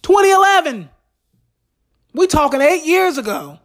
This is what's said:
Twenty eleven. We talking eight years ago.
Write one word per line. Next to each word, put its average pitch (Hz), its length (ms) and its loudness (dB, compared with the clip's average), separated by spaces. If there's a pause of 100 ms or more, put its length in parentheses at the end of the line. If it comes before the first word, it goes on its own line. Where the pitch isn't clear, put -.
Twenty 392 280 2
eleven. 349 600 0 (1200)
We 339 140 0
talking 285 340 -2
eight 311 240 0
years 349 320 0
ago. 196 480 -10